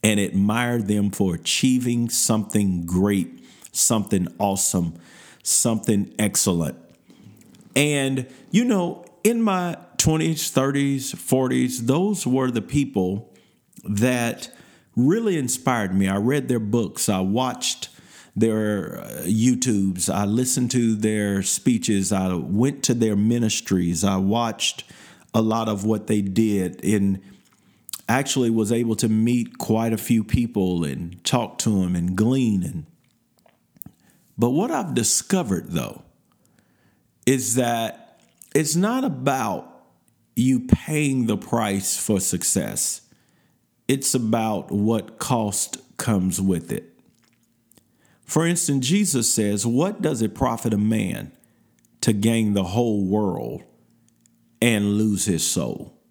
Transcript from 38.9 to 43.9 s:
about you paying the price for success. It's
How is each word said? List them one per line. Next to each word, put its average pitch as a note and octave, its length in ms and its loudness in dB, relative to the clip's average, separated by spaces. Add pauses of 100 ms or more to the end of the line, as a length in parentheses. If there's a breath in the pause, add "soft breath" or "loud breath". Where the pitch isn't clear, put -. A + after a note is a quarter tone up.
about C3 840 -4 (500)
you C3 240 4
paying C3+ 680 2
the A2 100 0
price G2+ 600 -2
for G2+ 240 0
success. - 800 -2 (840 soft breath)
It's C3+ 280 0